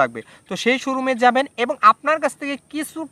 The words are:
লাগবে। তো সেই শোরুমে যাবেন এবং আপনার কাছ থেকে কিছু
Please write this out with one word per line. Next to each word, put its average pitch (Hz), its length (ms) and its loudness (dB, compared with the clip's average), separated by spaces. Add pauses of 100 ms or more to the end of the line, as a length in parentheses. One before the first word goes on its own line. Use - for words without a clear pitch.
লাগবে। 117 200 0 (280)
তো - 60 -8
সেই 247 240 0
শোরুমে 262 360 -2
যাবেন 247 300 2 (180)
এবং 254 180 -2
আপনার 277 380 2
কাছ 285 220 -2
থেকে 277 140 -6 (140)
কিছু 302 300 -10 (120)